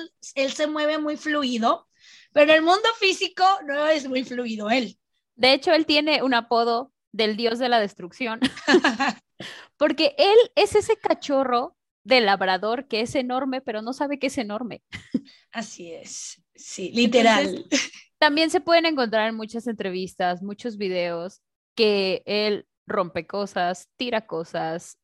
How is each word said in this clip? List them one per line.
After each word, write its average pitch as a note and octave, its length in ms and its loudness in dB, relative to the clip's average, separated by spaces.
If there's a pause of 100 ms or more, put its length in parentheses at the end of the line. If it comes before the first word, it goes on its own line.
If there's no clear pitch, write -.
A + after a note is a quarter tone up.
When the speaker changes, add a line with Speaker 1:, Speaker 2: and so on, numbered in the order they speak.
(340)
Speaker 1:
él C4+ 180 -2
se D4+ 140 -2
mueve D4+ 320 -2
muy D4+ 180 -4
fluido, C#4 720 -2 (440)
pero - 200 6
en D#4 60 8
el D#4+ 60 0
mundo G4 240 2 (100)
físico F#4+ 460 -2 (240)
no D4 180 -2
es D4 240 0
muy C4 140 -2
fluido A3+ 480 -6
él. A#3+ 260 -2 (380)
Speaker 2:
De B3+ 180 4
hecho, D4 200 2
él D#4 120 2
tiene D4+ 380 0
un C4 100 0
apodo A#3 580 0 (200)
del G#3+ 260 -2
dios A#3 220 -2
de B3+ 100 0
la A#3+ 100 4
destrucción. G#3+ 640 -6
<laughs> C4 140 -2 (120)
Speaker 1:
<laughs> C4+ 560 2 (540)
Speaker 2:
Porque D4 400 2
él G4 200 6 (180)
es G4 180 2
ese G#4 240 2
cachorro C4+ 800 -2 (260)
de B3+ 160 4
labrador G3 680 0
que G#3+ 140 -4
es A#3 120 -6
enorme, C4 480 -4
pero A3 220 -8
no A#3+ 100 -6
sabe C#4+ 240 -4
que C#4 100 -2
es - 120 -6
enorme. G#3+ 500 -8
<laughs> - 420 -8 (200)
Speaker 1:
Así F#3 400 -12
es, - 500 -16 (140)
sí, - 380 -12
literal. A3+ 540 4
Speaker 2:
Entonces, - 440 -4 (260)
también D4+ 320 2
se F4+ 120 2
pueden E4+ 240 4
encontrar A#3 420 0
en A3+ 80 -6
muchas A3 320 -10
entrevistas, F#3 760 -4
muchos G3+ 360 -10
videos, F3+ 640 -4 (340)
que G3+ 500 2
él G#3 400 -2 (220)
rompe F3 400 -4
cosas, F#3+ 720 -6
tira A3 280 -4
cosas, E3 800 -8